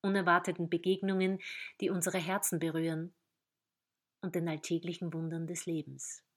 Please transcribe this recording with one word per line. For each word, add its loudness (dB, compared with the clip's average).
unerwarteten 4
Begegnungen, 2
die 0
unsere 0
Herzen 0
berühren, 0
und -6
den 0
alltäglichen -2
Wundern -2
des -8
Lebens. -6